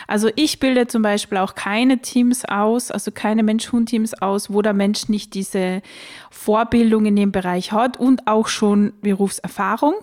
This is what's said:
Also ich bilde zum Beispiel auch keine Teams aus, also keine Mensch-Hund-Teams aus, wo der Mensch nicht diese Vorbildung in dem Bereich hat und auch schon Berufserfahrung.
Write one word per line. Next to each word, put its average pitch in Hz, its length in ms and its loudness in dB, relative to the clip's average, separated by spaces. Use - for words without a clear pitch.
Also 214 280 0
ich 302 240 0
bilde 254 260 2
zum 233 160 0
Beispiel 208 380 0
auch 190 160 -2
keine 240 420 0
Teams 247 480 0
aus, 214 460 0
also - 180 -6
keine 220 320 -2
Mensch-Hund-Teams 220 800 -2
aus, 196 320 -2
wo 208 80 2
der 214 120 2
Mensch 202 360 0
nicht 208 240 -4
diese 190 480 -4
Vorbildung 220 800 2
in 202 80 2
dem 202 160 2
Bereich 180 400 -4
hat 240 260 0
und 254 300 2
auch 220 220 2
schon 208 520 2
Berufserfahrung. 202 1000 -2